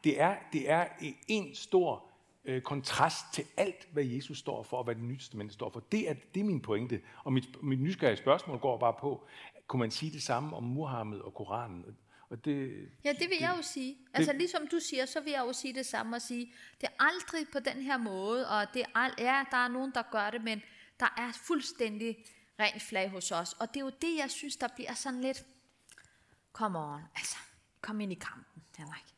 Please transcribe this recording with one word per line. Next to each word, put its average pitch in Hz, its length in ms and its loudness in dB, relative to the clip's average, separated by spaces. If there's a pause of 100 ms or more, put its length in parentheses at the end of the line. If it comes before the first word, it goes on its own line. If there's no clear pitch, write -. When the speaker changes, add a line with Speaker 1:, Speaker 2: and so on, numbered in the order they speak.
Speaker 1:
det 139 180 6
er, 185 140 8 (180)
det 139 160 0
er 165 180 6 (400)
en - 280 0
stor, 170 540 2 (360)
øh, 131 160 0
kontrast 143 720 2
til - 120 -2 (120)
alt, 196 360 0
hvad 147 100 2
Jesus 135 360 -4
står 113 240 -4
for, 123 140 -4
og 127 60 -2
hvad 117 120 0
Det 113 80 -6
Nye 123 140 -4
Testamente 107 360 -8
står 113 160 -6
for. 117 100 -10
Det 214 300 0
er, 151 40 0 (200)
det 190 60 0
er 208 40 2
min 180 180 2
pointe. 113 400 0 (220)
Og 135 100 2
mit, - 300 0
mit 135 180 2
nysgerrige 147 360 4
spørgsmål 143 420 4
går 131 180 2
bare 117 220 4
på, 139 280 -4 (400)
kunne 131 120 2
man 113 120 2
sige 156 200 -4
det 147 120 -8
samme 143 320 0
om 117 80 -4
Muhammed 120 560 -2
og 98 140 -10
Koranen? 98 520 -6 (440)
Og 117 160 -10
det, 135 420 -2 (160)
Speaker 2:
Ja, 285 80 2
det - 80 -2
vil 349 100 -2
Speaker 1:
det, 339 120 2
Speaker 2:
jeg 349 160 2
jo 330 40 -4
sige. 269 360 -6 (160)
Altså, 302 180 4
Speaker 1:
det 277 80 0
Speaker 2:
ligesom 339 280 0
du 339 120 0
siger, 269 260 0
så 302 160 -4
vil 294 100 -4
jeg 269 160 0
jo 254 60 -2
sige 262 200 -4
det 262 120 -2
samme 220 300 -2
og 240 60 -4
sige, 240 320 -6 (280)
det - 80 -2
er - 160 2
aldrig 320 460 2
på 277 80 0
den 262 220 -2
her 269 160 0
måde, 220 520 0
og 208 240 2
det 247 80 0
er - 180 0
al-, 254 200 2
ja, 262 320 4
der 254 60 2
er 247 100 6
nogen, 262 280 -2
der 240 60 2 (100)
gør 208 180 2
det, 226 140 -4
men 220 180 -2 (380)
der - 180 4
er 233 140 -2 (160)
fuldstændig 226 680 0 (420)
rent 214 240 2
flag 190 260 0
hos 190 220 -4
os. 175 220 0
Og 226 200 -2
det 277 60 -4
er 277 60 -2
jo 262 60 -2 (100)
det, 330 160 2
jeg 269 140 0
synes, - 260 -6
der 247 180 -2
bliver 240 180 -6
sådan 254 280 -4
lidt, 269 240 -2 (1080)
come 196 260 0
on, 147 220 -6 (140)
altså, - 200 -4 (460)
kom 214 200 -4
ind 196 100 -2
i 175 40 -4
kampen, - 480 -14 (140)
Henrik. 156 260 -12 (140)